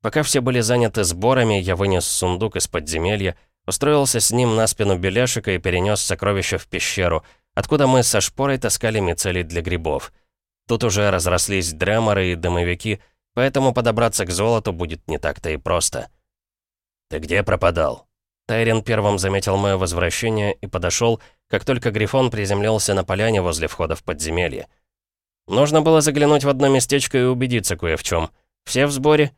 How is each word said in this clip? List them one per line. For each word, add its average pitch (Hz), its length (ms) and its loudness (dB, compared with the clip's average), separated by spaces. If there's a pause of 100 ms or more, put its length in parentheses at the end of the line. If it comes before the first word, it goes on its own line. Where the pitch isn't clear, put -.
Пока 131 200 0
все 147 180 2
были 123 200 0
заняты 113 440 2
сборами, 107 560 2
я 92 160 -2
вынес 95 280 0
сундук 92 520 -2
из 87 100 -2
подземелья, 85 680 -2 (300)
устроился 135 540 2
с - 120 0
ним 120 240 2
на 110 100 2
спину 98 320 0
беляшика 101 540 -2
и 92 60 -2
перенёс 90 420 0
сокровища 95 580 -2
в - 80 -10
пещеру, 85 580 -2 (300)
откуда 143 320 0
мы 131 160 4
со 113 180 2
шпорой 139 380 -2
таскали 110 420 -2
мицелий 90 440 -2
для 82 180 -6
грибов. 80 500 -4 (540)
Тут 117 180 -2
уже 104 260 2
разрослись 90 640 0
дреморы 98 600 0
и - 20 -2
дымовики, 87 680 -2 (340)
поэтому 131 380 2
подобраться 113 540 0
к 85 40 -8
золоту 107 420 0
будет 82 360 -8
не 76 100 -4
так-то 73 320 -6
и 78 60 -4
просто. - 520 -2 (1000)
«Ты 78 100 -8
где 80 240 -2
пропадал?» 87 640 0 (400)
Тайрин 113 360 0
первым 104 360 0
заметил 98 380 0
моё 98 220 2
возвращение 95 760 -2
и - 120 -12
подошёл, 92 540 -2 (280)
как 101 160 -2
только 123 260 0
Грифон 110 400 0
приземлился 101 640 0
на 92 100 0
поляне 101 380 0
возле 82 260 -2
входа 80 260 -4
в - 100 -10
подземелье. 80 640 -4 (800)
«Нужно 147 360 4
было 160 180 6
заглянуть 147 440 2
в 143 40 2
одно 139 200 4
местечко 135 500 2
и 123 40 4
убедиться 123 540 0
кое 80 200 -2
в - 60 -8
чём. 82 280 -2 (340)
Все 135 220 0
в 143 60 -2
сборе?» 147 460 2